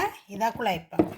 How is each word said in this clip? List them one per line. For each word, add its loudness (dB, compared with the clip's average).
இதை -2
குழைப்போம். 0